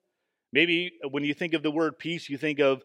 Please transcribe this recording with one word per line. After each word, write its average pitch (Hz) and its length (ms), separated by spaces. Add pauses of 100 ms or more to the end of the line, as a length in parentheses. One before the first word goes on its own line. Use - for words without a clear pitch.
(520)
Maybe 170 420 (140)
when 143 140
you 147 120
think 165 200
of 151 80
the 151 80
word 156 300
peace, 160 280
you 139 80
think 147 220
of, 135 260